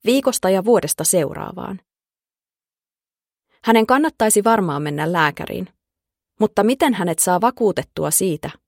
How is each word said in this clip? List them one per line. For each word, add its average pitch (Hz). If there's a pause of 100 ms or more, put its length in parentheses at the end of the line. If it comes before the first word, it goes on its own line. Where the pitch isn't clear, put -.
viikosta 247
ja 190
vuodesta 196
seuraavaan. 185 (1800)
Hänen 226
kannattaisi 254
varmaan 185
mennä 151
lääkäriin, 170 (720)
mutta 208
miten 262
hänet 175
saa 180
vakuutettua 190
siitä 156 (180)